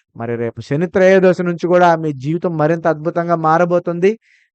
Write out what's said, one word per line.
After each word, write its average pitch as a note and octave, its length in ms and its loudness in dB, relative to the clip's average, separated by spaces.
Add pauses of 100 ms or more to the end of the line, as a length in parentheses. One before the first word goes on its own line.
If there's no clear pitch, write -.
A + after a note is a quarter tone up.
(160)
మరి A#2 200 -6
రేపు A#2 240 -6
శని D3 260 -4
త్రయోదశి F#3 560 4
నుంచి F3 240 -4
కూడా F3 300 4
మీ D#3+ 160 -4
జీవితం D#3+ 440 -6
మరింత D#3+ 300 0
అద్భుతంగా E3+ 480 -4
మారబోతుంది. F3 840 0 (360)